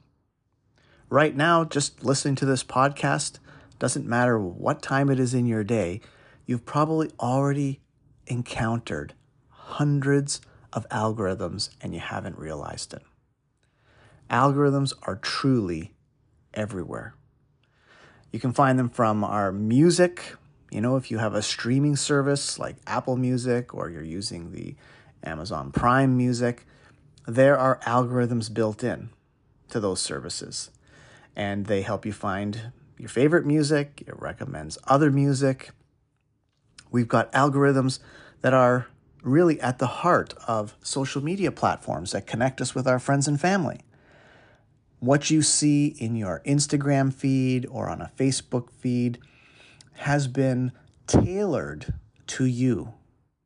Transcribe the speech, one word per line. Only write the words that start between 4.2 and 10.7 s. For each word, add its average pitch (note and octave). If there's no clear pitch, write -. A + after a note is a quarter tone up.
what G2+
time C#3
it C3
is B2
in B2
your A2
day, G2+
you've B2
probably D#3
already C#3
encountered A#2
hundreds C#3+